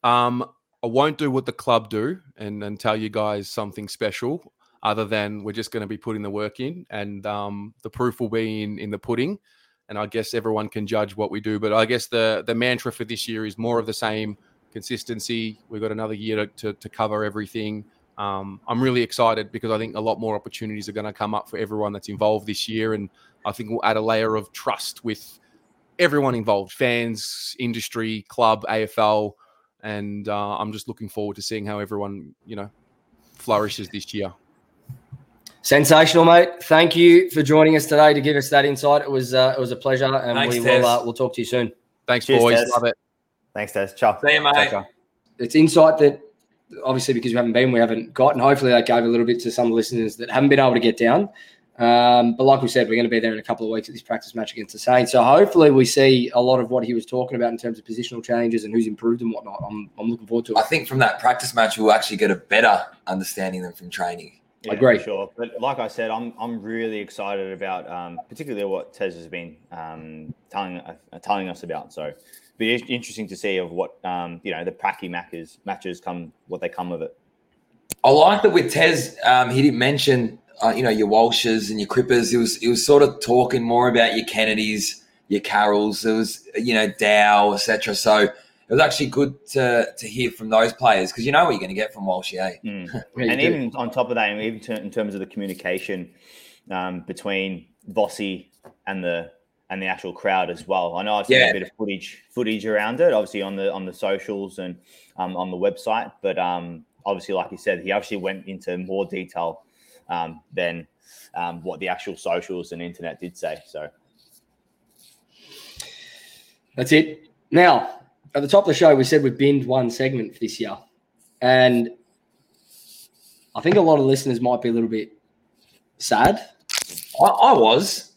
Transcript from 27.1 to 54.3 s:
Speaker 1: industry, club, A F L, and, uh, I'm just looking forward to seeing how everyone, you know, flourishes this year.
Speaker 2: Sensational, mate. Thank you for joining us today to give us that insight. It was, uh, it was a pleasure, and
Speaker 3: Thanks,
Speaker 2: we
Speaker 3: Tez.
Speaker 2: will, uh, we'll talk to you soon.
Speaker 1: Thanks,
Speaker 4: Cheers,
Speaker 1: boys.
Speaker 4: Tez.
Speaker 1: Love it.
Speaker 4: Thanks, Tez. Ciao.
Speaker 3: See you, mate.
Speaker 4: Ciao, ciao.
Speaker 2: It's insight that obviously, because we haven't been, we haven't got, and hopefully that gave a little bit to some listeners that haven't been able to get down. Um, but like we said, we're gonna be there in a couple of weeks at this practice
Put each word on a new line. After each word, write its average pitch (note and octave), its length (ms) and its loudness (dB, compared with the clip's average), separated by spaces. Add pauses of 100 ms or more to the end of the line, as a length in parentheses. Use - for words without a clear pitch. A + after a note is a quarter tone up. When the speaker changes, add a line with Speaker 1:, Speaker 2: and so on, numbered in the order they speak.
Speaker 1:
industry, A2+ 680 -6
club, A2 400 0
A A2 140 -2
F - 140 -8
L, G#2+ 380 0 (480)
and, G#2 460 -10
uh, G#2 260 -4
I'm G#2+ 160 -6
just G#2 160 -14
looking A2 220 -14
forward G#2 260 -8
to G#2 60 -16
seeing G#2+ 240 -8
how G#2 140 -8
everyone, G2+ 540 -10 (120)
you G#2+ 100 -16
know, G2+ 140 -14 (640)
flourishes G#2+ 560 -4
this - 240 -14
year. F#2+ 180 -8 (1300)
Speaker 2:
Sensational, D#3 600 6
mate. F3 380 6
Thank E3 320 4
you F3 340 8
for D#3 140 0
joining D#3 320 6
us D3+ 100 2
today D3+ 300 6
to C#3+ 60 0
give D3 140 0
us C3+ 140 -2
that C#3 160 4
insight. C#3+ 380 2
It C#3 80 -8
was, B2+ 240 -2
uh, B2+ 200 4
it C#3 40 -4
was B2 120 -2
a B2+ 40 -4
pleasure, C3+ 300 0
and B2+ 300 0
Speaker 3:
Thanks, A#2+ 200 0
Speaker 2:
we A#2+ 80 -2
Speaker 3:
Tez. B2 180 4
Speaker 2:
will, A#2+ 80 4
uh, A#2+ 140 2
we'll A#2 100 -6
talk B2+ 220 -4
to B2 60 -6
you A2 40 -4
soon. A#2+ 260 -2 (360)
Speaker 1:
Thanks, B2 180 2
Speaker 4:
Cheers, B2+ 160 6
Speaker 1:
boys. A#2 140 6
Speaker 4:
Tez. A#2 160 2
Speaker 1:
Love A#2+ 140 2
it. A#2 100 0 (580)
Speaker 4:
Thanks, G#2 200 -8
Tez. G2 200 -4
Ciao. D3 280 2
Speaker 3:
See D3 120 4
you, D3+ 80 2
mate. C#3+ 140 2
Speaker 4:
Ciao, C#3+ 100 4
ciao. G2+ 220 -6 (500)
Speaker 2:
It's A#2 160 -6
insight D#3 460 6
that C#3+ 200 4 (640)
obviously, C3 300 -2
because A#2 180 -2
we A#2 40 -2
haven't A#2+ 180 0
been, B2+ 180 4
we A#2+ 80 2
haven't A2+ 340 0
got, C3+ 200 4
and B2+ 80 -2
hopefully C#3 300 4
that A#2+ 140 4
gave A#2+ 180 2
a A#2 40 0
little A#2 180 2
bit A#2+ 160 0
to A#2 100 -6
some A#2+ 200 0
listeners A2+ 460 -2
that A#2 140 -10
haven't C#3 180 4
been C#3 100 6
able C3 140 4
to A#2+ 60 2
get A#2 180 2
down. D#3+ 320 2 (480)
Um, A#2+ 580 6
but B2+ 100 0
like C3+ 160 6
we B2 60 -2
said, A#2 220 2
we're A2+ 60 0
gonna A#2 140 2
be A#2 100 2
there A2+ 140 0
in A2 60 -6
a G#2 40 -16
couple A2+ 220 -6
of A2 60 -4
weeks A2 180 -6
at A2+ 40 -18
this A2+ 80 -16
practice - 340 -8